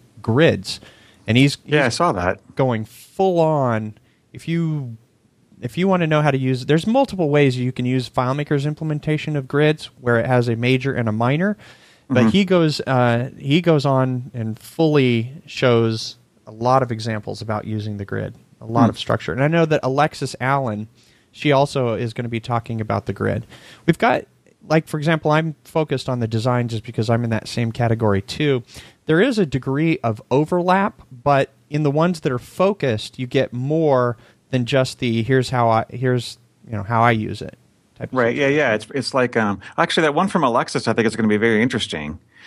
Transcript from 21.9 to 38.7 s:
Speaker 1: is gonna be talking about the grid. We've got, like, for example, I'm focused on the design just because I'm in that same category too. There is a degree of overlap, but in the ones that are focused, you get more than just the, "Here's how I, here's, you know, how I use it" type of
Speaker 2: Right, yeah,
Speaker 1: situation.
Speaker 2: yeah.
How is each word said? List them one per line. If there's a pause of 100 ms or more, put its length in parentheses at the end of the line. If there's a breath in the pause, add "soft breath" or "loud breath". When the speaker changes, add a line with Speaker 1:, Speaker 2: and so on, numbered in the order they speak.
Speaker 1:
is
gonna
be
talking
about
the
grid. (400 loud breath)
We've
got, (420)
like,
for
example,
I'm (100)
focused
on
the
design
just
because
I'm
in
that
same
category
too. (440 loud breath)
There
is
a
degree
of (100)
overlap,
but (200)
in
the
ones
that
are
focused,
you
get
more (320 soft breath)
than
just
the,
"Here's
how
I,
here's, (300)
you
know,
how
I
use
it" (420)
type
of
Speaker 2:
Right,
yeah,
Speaker 1:
situation.
Speaker 2:
yeah.